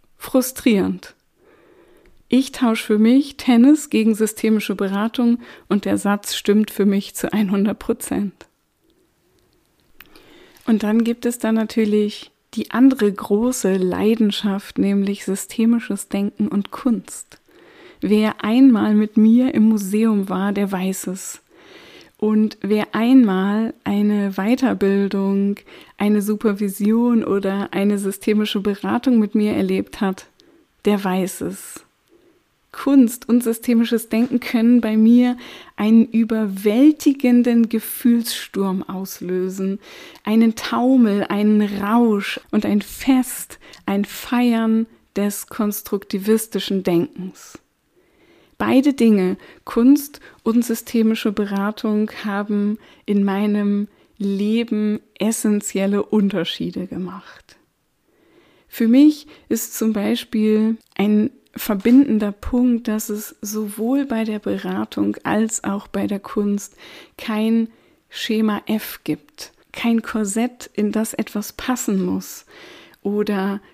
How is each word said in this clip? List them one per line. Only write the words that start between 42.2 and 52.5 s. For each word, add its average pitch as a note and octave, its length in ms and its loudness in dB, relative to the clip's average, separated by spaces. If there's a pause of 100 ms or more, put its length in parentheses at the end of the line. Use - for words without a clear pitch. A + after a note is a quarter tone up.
und - 140 0
ein G#3 160 2
Fest, - 800 -2 (260)
ein G3+ 200 -2
Feiern A3+ 800 0 (300)
des G3+ 300 -4
konstruktivistischen G3+ 1400 -4
Denkens. F3+ 760 -4 (960)
Beide C4 360 2
Dinge, G3+ 440 2 (280)
Kunst C4+ 560 2 (220)
und A3+ 200 2
systemische A3+ 680 -2
Beratung, G#3 800 -2 (140)
haben G#3 540 -2 (280)